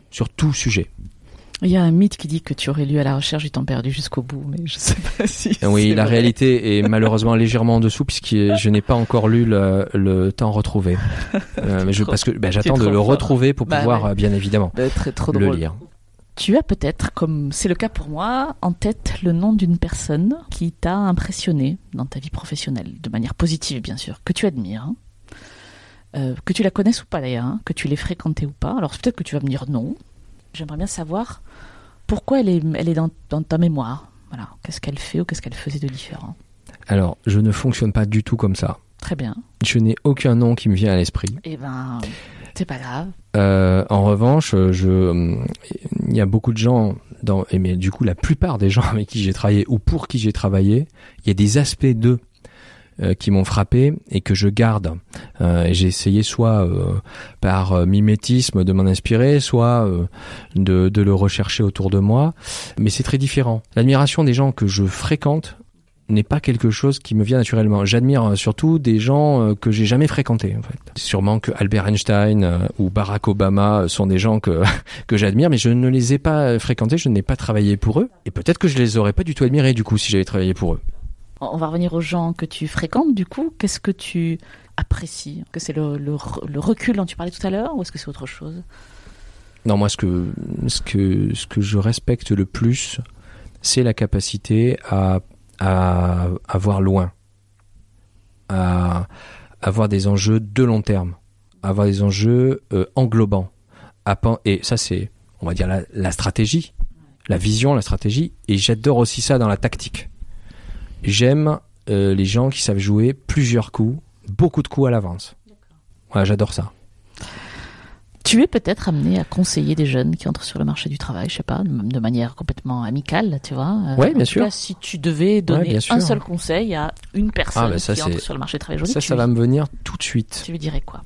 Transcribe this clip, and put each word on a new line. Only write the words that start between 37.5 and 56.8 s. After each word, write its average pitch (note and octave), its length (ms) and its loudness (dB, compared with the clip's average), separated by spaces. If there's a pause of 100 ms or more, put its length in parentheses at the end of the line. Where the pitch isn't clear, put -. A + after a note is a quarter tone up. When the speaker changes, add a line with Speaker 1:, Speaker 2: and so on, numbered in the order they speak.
Speaker 1:
fonctionne A2+ 400 0
pas A2 140 2
du G#2+ 180 0
tout - 140 -2
comme G2 180 0
ça. - 220 -4 (240)
Speaker 2:
Très - 140 -6
bien. B2+ 200 -6 (280)
Speaker 1:
Je - 160 0
n'ai A2 160 4 (100)
aucun C3+ 300 2
nom A#2 200 4
qui A#2 140 0
me G2 60 4
vient G2 180 2
à - 20 4
l'esprit. F2+ 480 0
Speaker 2:
Eh D#3 140 -10
ben, B2+ 420 -10 (560)
c'est F#3 100 -4
pas C3+ 120 -8
grave. C3 300 -8 (280)
Speaker 1:
Euh, F#2+ 540 4
en G2+ 140 4
revanche, A2+ 520 4
je, F#2 800 4 (720)
il A#2+ 80 0
y A2 60 2
a G2 40 2
beaucoup A2 280 2
de A2 40 -6
gens A2 380 2 (260)
dans, F#2+ 300 0
et F#2 80 2
mais F2+ 160 0
du F#2 160 0
coup, - 140 0
la F2+ 100 0
plupart D#3 420 0
des G2 120 2
gens G2+ 120 2
<laughs> D#2+ 100 0
avec G#2+ 180 -2
qui A2+ 120 -4
j'ai F#2+ 120 2
travaillé G#2 340 2
ou B2 100 0
pour D3 300 -2
qui C3 100 -2
j'ai A2 160 0
travaillé, G2+ 540 2 (360)
il - 40 -10
y G#2 40 4
a - 40 2
des G#2 220 4
aspects C#3 280 0
d'eux, A#2+ 340 4 (800)
euh, F#2+ 140 2
qui - 160 -2
m'ont F#2+ 160 4
frappé B2 480 2 (160)
et F#2+ 120 -2
que - 120 0
je G2 140 2
garde. G#2 480 2 (440)
Euh, F2 260 2
et F2 100 2
j'ai F#2 120 4
essayé G2 360 2
soit, A2 420 2
euh, F2+ 340 -2 (420)